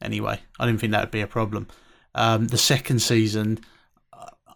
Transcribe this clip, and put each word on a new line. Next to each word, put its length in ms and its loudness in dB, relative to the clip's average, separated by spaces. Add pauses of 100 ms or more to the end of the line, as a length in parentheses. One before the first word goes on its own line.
anyway. 380 -4 (200)
I 60 0
didn't 140 2
think 140 0
that 80 0
would 100 -6
be 100 -2
a 60 -4
problem. 400 -4 (480)
Um, 320 2
the 100 0
second 420 2
season, 600 2 (960)